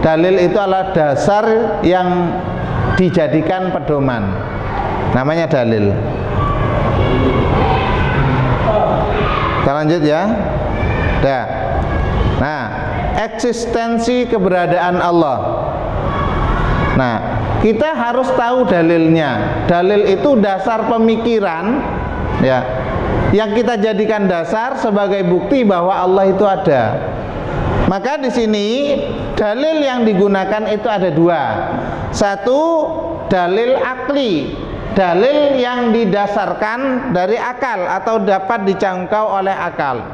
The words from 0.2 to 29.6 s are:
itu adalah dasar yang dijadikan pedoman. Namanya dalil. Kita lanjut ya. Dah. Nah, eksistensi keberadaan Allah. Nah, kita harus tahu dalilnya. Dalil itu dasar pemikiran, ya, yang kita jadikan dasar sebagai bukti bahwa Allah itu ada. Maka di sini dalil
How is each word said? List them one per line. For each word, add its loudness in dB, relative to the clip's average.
itu 2
adalah 0
dasar 2
yang 2
dijadikan 0
pedoman. -2
Namanya 0
dalil. 2
Kita 4
lanjut 2
ya. 2
Dah. 0
Nah, -2
eksistensi 0
keberadaan 2
Allah. 2
Nah, 0
kita 2
harus -2
tahu 0
dalilnya. 2
Dalil 2
itu 2
dasar 0
pemikiran, 0
ya, 2
yang 0
kita 0
jadikan 0
dasar -2
sebagai 0
bukti 2
bahwa 2
Allah 2
itu 2
ada. 2
Maka 0
di -2
sini 0
dalil 0